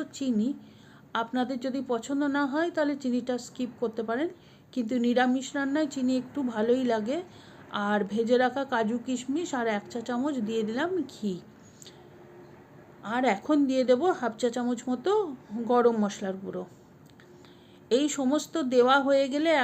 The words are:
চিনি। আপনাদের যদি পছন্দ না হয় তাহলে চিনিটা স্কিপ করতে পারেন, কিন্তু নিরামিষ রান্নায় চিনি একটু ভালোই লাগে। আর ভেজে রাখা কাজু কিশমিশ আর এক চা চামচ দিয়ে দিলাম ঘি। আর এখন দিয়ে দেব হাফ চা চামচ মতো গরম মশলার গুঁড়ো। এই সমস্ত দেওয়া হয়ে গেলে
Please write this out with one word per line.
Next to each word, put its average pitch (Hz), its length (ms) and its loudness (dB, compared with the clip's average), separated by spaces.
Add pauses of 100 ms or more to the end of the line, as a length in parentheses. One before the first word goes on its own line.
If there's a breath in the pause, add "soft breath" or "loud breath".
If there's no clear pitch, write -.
(160)
চিনি। 240 320 0 (760 loud breath)
আপনাদের 254 420 -2
যদি 269 160 -2 (120)
পছন্দ 277 300 -2 (140)
না 285 60 2 (100)
হয় 320 240 0
তাহলে 294 260 0
চিনিটা 247 320 -2 (120)
স্কিপ 247 240 -8 (120)
করতে 233 260 -4
পারেন, 262 200 -2 (440 loud breath)
কিন্তু 247 220 -4 (120)
নিরামিষ 254 400 4 (100)
রান্নায় 285 380 0
চিনি 254 180 0 (100)
একটু 262 180 -8 (120)
ভালোই 240 400 2
লাগে। 226 260 -2 (680 loud breath)
আর 208 100 2 (140)
ভেজে 233 320 2
রাখা 254 180 0 (120)
কাজু 226 220 0 (100)
কিশমিশ 269 420 -4 (100)
আর 233 80 0 (120)
এক 202 140 -6
চা 240 140 -6
চামচ 254 280 -2 (140)
দিয়ে 226 200 0
দিলাম 269 220 -2 (220)
ঘি। 202 220 -4 (1800 loud breath)
আর 254 80 2 (120)
এখন 302 220 2 (120)
দিয়ে 262 220 2
দেব 254 120 6 (160)
হাফ 226 220 -4
চা 247 140 2
চামচ 240 340 -2
মতো 254 220 -2 (600)
গরম 240 320 4
মশলার 196 400 -4
গুঁড়ো। 185 220 -8 (1300 loud breath)
এই 269 160 2 (120)
সমস্ত 285 360 0 (200)
দেওয়া 254 220 6 (100)
হয়ে 277 260 4
গেলে 302 180 2 (140)